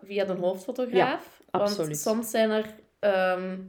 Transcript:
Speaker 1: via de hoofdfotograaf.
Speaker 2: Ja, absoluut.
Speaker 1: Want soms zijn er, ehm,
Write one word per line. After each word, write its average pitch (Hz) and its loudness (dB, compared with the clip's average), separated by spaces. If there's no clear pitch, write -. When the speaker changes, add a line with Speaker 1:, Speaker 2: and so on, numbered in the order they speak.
Speaker 1:
via 196 -2
de 190 -2
hoofdfotograaf. 233 0
Speaker 2:
Ja, - 2
absoluut. 202 0
Speaker 1:
Want 151 -6
soms 226 -2
zijn 220 2
er, 214 0
ehm, 185 0